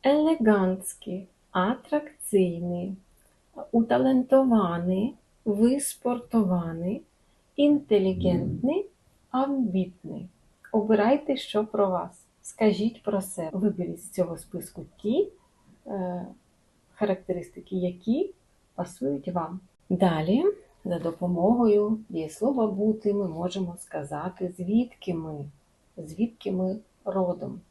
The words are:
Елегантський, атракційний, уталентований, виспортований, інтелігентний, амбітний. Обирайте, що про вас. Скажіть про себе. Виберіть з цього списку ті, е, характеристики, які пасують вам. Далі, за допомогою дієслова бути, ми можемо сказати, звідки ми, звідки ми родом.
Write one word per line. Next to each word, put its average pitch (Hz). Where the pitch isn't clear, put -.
Елегантський, 214
атракційний, 185
уталентований, 233
виспортований, 208
інтелігентний, 220
амбітний. 190
Обирайте, 220
що 214
про 202
вас. 175
Скажіть 214
про 202
себе. 170
Виберіть 175
з -
цього 170
списку -
ті, 285
е, 180
характеристики, 185
які 214
пасують 190
вам. 175
Далі, 180
за 175
допомогою 208
дієслова 214
бути, 208
ми 202
можемо 175
сказати, 156
звідки 196
ми, 156
звідки 180
ми 185
родом. 180